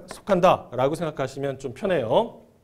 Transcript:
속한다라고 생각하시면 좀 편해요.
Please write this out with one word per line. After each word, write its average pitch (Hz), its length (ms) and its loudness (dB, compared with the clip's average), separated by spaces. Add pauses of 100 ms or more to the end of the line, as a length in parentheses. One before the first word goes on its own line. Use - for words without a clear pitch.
속한다라고 156 880 2
생각하시면 139 640 -6
좀 123 140 -8
편해요. 180 680 0 (220)